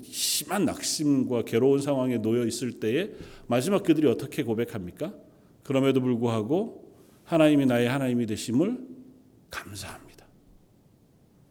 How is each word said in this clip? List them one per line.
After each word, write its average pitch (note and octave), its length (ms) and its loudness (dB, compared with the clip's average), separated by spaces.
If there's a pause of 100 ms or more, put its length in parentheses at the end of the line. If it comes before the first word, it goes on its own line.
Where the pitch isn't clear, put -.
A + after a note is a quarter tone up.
심한 - 640 -4
낙심과 B2 800 0
괴로운 C3+ 360 4
상황에 B2+ 360 0
놓여 A2+ 280 0
있을 A#2 280 -4
때에 D3 360 -2 (380)
마지막 D3+ 340 2
그들이 D#3 260 4
어떻게 C3 360 -2
고백합니까? A2+ 680 -6 (500)
"그럼에도 C3+ 380 2
불구하고 A#2+ 920 -2 (300)
하나님이 D3+ 420 4
나의 A#2+ 240 2
하나님이 B2 380 0
되심을 C#3 520 -2 (720)
감사합니다. - 760 -16 (1200)